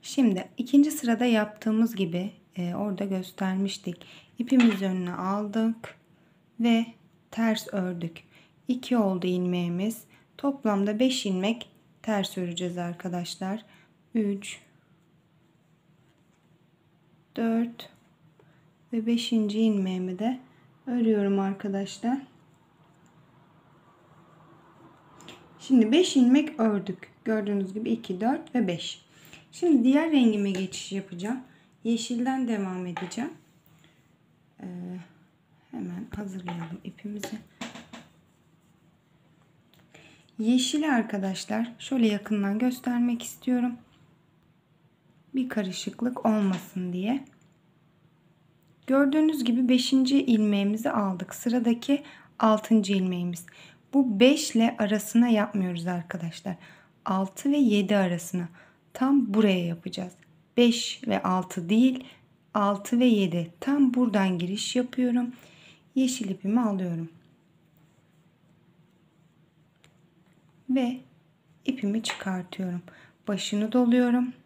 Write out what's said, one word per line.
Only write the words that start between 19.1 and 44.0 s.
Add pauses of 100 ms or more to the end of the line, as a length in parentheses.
ilmeğimi
de (480)
örüyorum
arkadaşlar. (3500)
Şimdi
beş
ilmek
ördük. (140)
Gördüğünüz
gibi
iki,
dört
ve
beş. (460)
Şimdi
diğer
rengime
geçiş
yapacağım. (440)
Yeşilden
devam
edeceğim. (1300)
Ee, (1080)
hemen
hazırlayalım
ipimizi. (3000)
Yeşili
arkadaşlar
şöyle
yakından
göstermek
istiyorum. (1600)